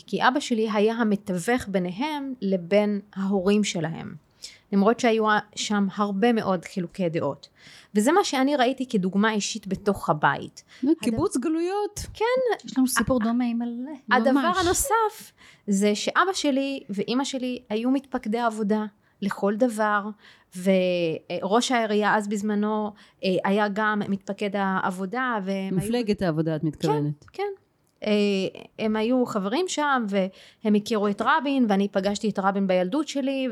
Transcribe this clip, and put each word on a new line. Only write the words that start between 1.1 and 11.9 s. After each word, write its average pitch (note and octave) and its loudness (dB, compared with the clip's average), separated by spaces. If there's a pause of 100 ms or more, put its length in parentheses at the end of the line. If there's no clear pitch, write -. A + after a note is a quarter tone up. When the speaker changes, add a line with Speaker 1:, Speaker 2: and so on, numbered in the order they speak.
Speaker 1:
ביניהם A#3+ -4
לבין G3 2 (140)
ההורים G3 2
שלהם. E3 -6 (560)
למרות G3+ 4
שהיו A3 2 (300)
שם G3+ 0
הרבה G#3 2
מאוד F#3+ 0
חילוקי F3 -4
דעות. C#3+ -4 (460)
וזה G#3+ 4
מה F#4 4
שאני C#4 2
ראיתי C4 0
כדוגמה G3 2
אישית G#3 -4
בתוך G3 -2
הבית. D3 0 (200)
Speaker 2:
נו, C#4 4
Speaker 1:
הד-, E4 2
Speaker 2:
קיבוץ A#3+ -2
גלויות. F4+ -2 (140)